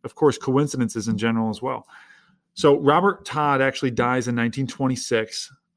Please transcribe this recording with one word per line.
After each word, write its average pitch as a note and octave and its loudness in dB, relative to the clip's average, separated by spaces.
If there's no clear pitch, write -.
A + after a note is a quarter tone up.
of - -12
course, C#3+ 4
coincidences B2+ -2
in A2 0
general A2+ 0
as G#2+ -6
well. B2+ -6
So C#3+ 4
Robert F3 2
Todd D3 0
actually C3+ 0
dies B2 0
in A#2+ -2
nineteen A#2+ -2
twenty-six. B2 -4